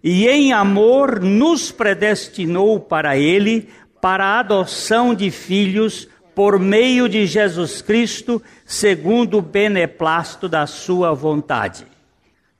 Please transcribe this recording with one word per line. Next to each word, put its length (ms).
e 240
em 240
amor 680
nos 500
predestinou 1080
para 380
ele, 520
para 240
a 140
adoção 760
de 160
filhos, 760
por 240
meio 480
de 180
Jesus 560
Cristo, 600
segundo 720
o 40
beneplácito 1080
da 180
sua 460
vontade." 760